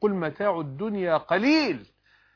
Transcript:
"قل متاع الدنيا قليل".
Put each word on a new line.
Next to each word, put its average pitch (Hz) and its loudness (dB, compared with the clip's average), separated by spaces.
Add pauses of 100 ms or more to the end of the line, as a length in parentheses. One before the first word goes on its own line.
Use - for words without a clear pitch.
"قل 214 2
متاع 180 -2
الدنيا 175 -2
قليل". 196 2 (500)